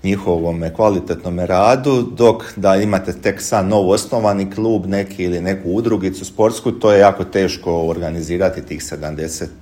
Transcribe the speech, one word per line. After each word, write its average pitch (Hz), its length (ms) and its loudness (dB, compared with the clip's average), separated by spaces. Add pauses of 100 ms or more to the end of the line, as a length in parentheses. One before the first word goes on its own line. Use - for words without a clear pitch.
njihovom 85 600 -2 (120)
kvalitetnom 90 640 -2
radu, 120 600 2
dok 117 420 2 (120)
da 98 200 4
imate 98 380 0
tek - 280 -4
sad 101 240 0
novo 98 280 4
osnovani 101 580 0
klub 110 340 0
neki 98 380 -4
ili 87 180 -2
neku 98 280 -4
udrugicu 95 560 -2
sportsku, 113 460 0
to 110 200 2
je 101 80 8
jako 98 240 6
teško 87 640 -2
organizirati 85 760 -2
tih 73 220 -10
sedamdeset 78 680 -8 (120)